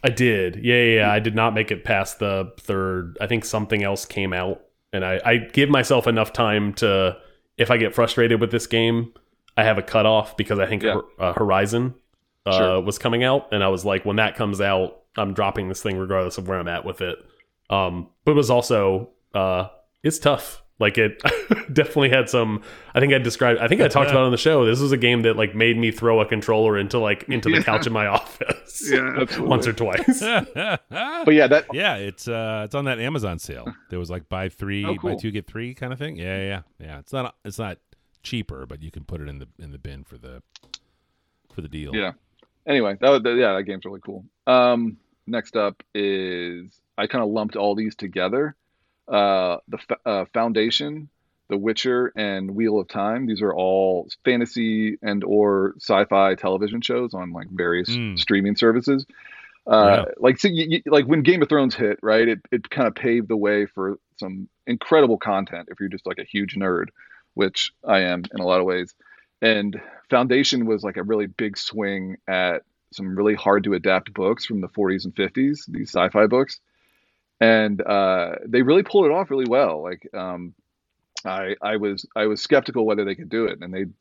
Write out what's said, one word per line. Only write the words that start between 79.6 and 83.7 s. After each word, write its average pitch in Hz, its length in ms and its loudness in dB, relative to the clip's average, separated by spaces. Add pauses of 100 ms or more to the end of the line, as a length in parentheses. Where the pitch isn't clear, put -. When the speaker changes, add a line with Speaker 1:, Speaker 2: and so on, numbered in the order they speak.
Speaker 2:
Like, 90 320 -12
um, 90 420 -10 (720)
I, 95 380 -4
I 107 140 -2
was, 101 280 -4 (120)
I 107 100 0
was 107 160 -2
skeptical 123 420 2
whether 107 200 0
they 98 100 -4
could 123 140 -18
do 113 160 -2
it, 82 160 -4
and 90 120 -14